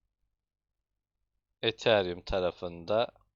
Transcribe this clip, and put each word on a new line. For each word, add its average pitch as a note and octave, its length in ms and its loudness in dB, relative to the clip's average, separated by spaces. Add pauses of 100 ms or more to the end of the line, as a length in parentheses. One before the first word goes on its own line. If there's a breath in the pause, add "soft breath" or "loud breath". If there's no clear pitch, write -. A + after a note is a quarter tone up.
(1600)
Ethereum G2+ 600 2
tarafında F2+ 840 -2 (280)